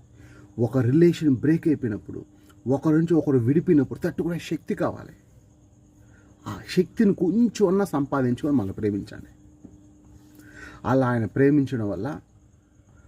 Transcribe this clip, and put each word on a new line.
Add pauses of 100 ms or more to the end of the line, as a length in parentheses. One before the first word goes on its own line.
(600)
ఒక
రిలేషన్
బ్రేక్
అయిపోయినప్పుడు, (420)
ఒకరి
నుంచి
ఒకరు
విడిపోయినప్పుడు
తట్టుకునే
శక్తి
కావాలి. (1300)
ఆ (180)
శక్తిని
కొంచెం
అన్నా
సంపాదించుకొని
మనం
ప్రేమించండి. (1500)
అలా
ఆయన
ప్రేమించడం
వల్ల (880)